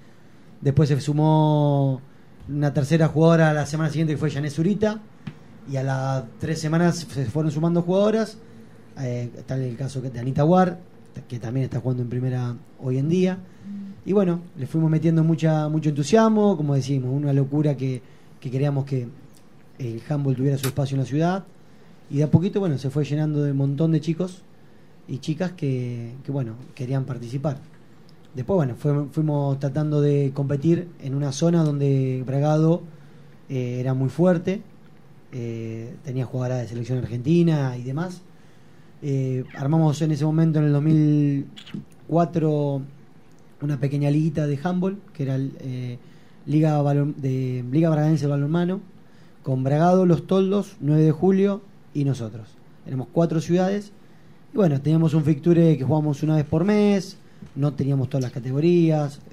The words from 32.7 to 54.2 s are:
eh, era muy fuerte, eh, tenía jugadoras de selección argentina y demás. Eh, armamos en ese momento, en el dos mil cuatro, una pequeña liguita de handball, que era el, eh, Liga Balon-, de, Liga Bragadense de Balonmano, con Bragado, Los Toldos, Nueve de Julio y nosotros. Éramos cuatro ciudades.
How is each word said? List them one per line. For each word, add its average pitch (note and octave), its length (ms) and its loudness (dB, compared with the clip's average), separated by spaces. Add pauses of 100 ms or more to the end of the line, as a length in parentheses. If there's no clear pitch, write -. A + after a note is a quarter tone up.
eh, B2 320 -4
era C3 140 -2
muy C3 160 0
fuerte, F#3 520 0 (720)
eh, A2+ 720 -10
tenía B2+ 200 -6
jugadoras B2+ 380 -4
de A#2+ 60 -8
selección A#2+ 300 -4
argentina C3+ 760 0
y B2 60 -10
demás. D#3+ 400 -8 (800)
Eh, C3 420 -2 (120)
armamos D3+ 460 2
en D#3 100 0
ese D3 140 0
momento, D#3 320 2
en D3+ 80 4
el D3 80 4
dos C#3+ 80 2
mil D3 640 2 (600)
cuatro, D3+ 760 0 (800)
una D3 180 -4
pequeña C#3+ 300 0
liguita D#3 360 0
de C#3 160 -2
handball, F#3 360 -2 (160)
que - 80 -6
era C3+ 140 -2
el, C3+ 240 -4
eh, B2 380 -8 (460)
Liga D3+ 380 2
Balon-, C#3+ 340 0
de, C3 560 -4
Liga D#3+ 160 4
Bragadense D3+ 380 2
de C#3+ 40 0
Balonmano, E3+ 520 -2 (600)
con C3 220 -2
Bragado, F3 400 4
Los E3 220 4
Toldos, F#3+ 540 0
Nueve D3+ 220 4
de D#3 100 6
Julio G3 500 2 (320)
y D3 100 -2
nosotros. A2+ 440 -4 (380)
Éramos C3 240 -8
cuatro E3 300 2
ciudades. F#3 520 -2 (600)